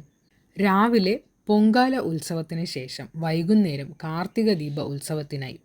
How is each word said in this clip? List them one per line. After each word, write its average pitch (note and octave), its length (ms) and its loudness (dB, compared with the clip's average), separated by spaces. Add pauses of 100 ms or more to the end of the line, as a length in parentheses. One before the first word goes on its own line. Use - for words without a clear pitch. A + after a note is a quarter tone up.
(560)
രാവിലെ G3+ 580 4 (320)
പൊങ്കാല A3 540 4
ഉത്സവത്തിന് E3 680 -6
ശേഷം B2+ 500 -12
വൈകുന്നേരം E3 720 0 (120)
കാർത്തിക F3+ 520 -2
ദീപ D3 300 -4
ഉത്സവത്തിനായി C#3+ 840 -8